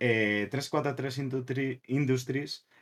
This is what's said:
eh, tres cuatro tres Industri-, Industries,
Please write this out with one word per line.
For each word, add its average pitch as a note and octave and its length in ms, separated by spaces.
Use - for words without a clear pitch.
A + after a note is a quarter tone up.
eh, G#2 500
tres C3+ 200
cuatro C#3+ 240
tres C3 240
Industri-, C3 720
Industries, C3 760